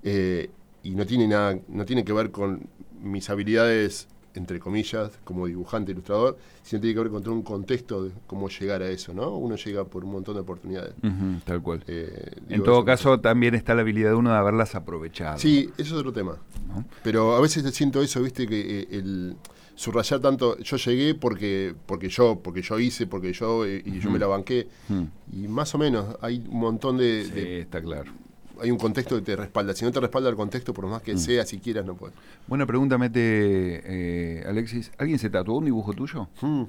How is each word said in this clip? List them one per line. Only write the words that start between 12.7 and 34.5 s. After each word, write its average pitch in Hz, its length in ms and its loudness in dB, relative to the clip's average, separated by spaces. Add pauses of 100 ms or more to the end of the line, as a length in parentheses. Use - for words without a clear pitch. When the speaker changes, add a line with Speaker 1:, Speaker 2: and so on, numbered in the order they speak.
Speaker 1:
eso 107 60 2
Speaker 2:
caso, 127 360 6
también 120 340 6
está 113 200 2
la 117 60 4
habilidad 110 280 4
de 110 60 6
uno 120 160 6
de 113 60 6
haberlas 104 380 4
aprovechado. 82 640 -6
Speaker 1:
Sí, 143 400 6
eso 151 180 -4
es 156 60 -2
otro 131 100 -4
tema. 95 240 -4 (320)
Speaker 2:
¿No? 98 160 -6 (180)
Speaker 1:
Pero 113 340 4
a 120 40 6
veces 151 240 4 (100)
siento 139 280 2
eso, 135 200 0
¿viste? 127 240 -2
Que, 104 360 -2
eh, - 100 -10
el 95 460 -4 (380)
subrayar 117 440 0
tanto, 127 400 2
yo 113 160 -4
llegué 131 400 2
porque, 98 600 -2 (100)
porque 95 240 -4
yo, 113 340 4
porque 90 180 -6
yo 110 160 -2
hice, 120 300 0
porque 92 240 -4
yo, 113 340 -2
eh, 98 200 -4
y 95 140 -6
yo 101 100 -2
me 110 60 4
Speaker 2:
Ujú. - 40 2
Speaker 1:
la 101 80 2
banqué. 101 400 0 (220)
Speaker 2:
Ujú. 90 180 0 (240)
Speaker 1:
Y 98 160 -6
más 113 280 -2
o - 20 2
menos, 113 440 2
hay 120 280 -4
un - 100 -2
montón 117 380 2
de, 117 280 4
Speaker 2:
Sí, 90 60 -8
Speaker 1:
de 90 300 -4
Speaker 2:
está 82 200 -8
claro. 80 300 -8 (500)
Speaker 1:
hay 120 80 0
un 120 80 4
contexto 123 380 0
que 104 80 0
te 101 120 -2
respalda. 101 380 -2
Si 101 100 -4
no 123 80 2
te 135 80 0
respalda 131 300 0
el 113 60 -2
contexto, 107 400 -4
por 95 100 -6
más 110 160 -6
que 107 140 -4
Speaker 2:
Mm. - 20 2
Speaker 1:
seas 110 360 2
y 101 40 -10
quieras, 107 280 -4
no 92 100 -8
puedes. - 200 -16 (320)
Speaker 2:
Buena 135 200 0
pregunta, 127 320 4
mete, 123 200 2 (640)
eh, 87 640 -4
Alexis. 113 520 -4